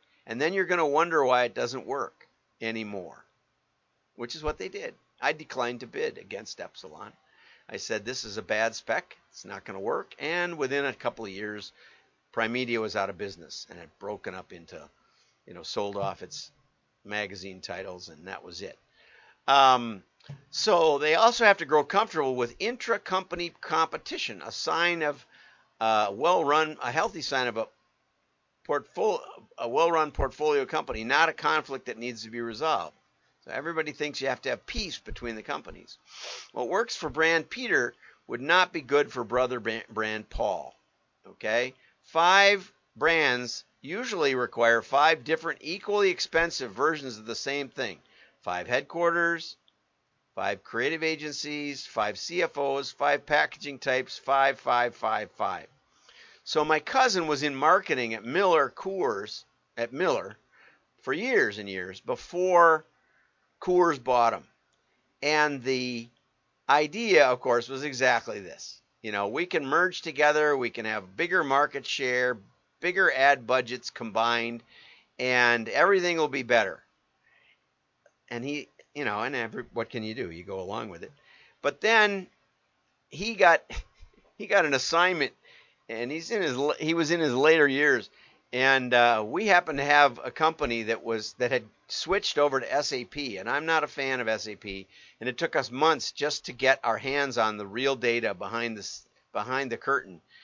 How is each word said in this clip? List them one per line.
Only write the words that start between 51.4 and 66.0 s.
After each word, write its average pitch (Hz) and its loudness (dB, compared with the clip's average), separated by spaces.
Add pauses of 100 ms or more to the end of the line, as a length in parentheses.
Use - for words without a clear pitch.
five 104 -4
C 175 -4
F 165 -4
Os, 139 -2
five 143 0
packaging 147 -2
types, 131 -2
five, 135 2
five, 123 0
five, 107 -4
five. 92 -6 (800)
So 156 0
my 156 2
cousin 208 2
was 147 0
in 143 -2
marketing 139 2
at 107 -8
Miller 156 4
Coors, 135 -4 (320)
at 117 -4
Miller, 123 -2 (640)
for 131 -4
years 160 0
and 101 -10
years 95 -8
before 170 4 (760)
Coors 170 4
bought 120 4
'em. 95 -8 (760)
And 147 2
the 123 -4 (580)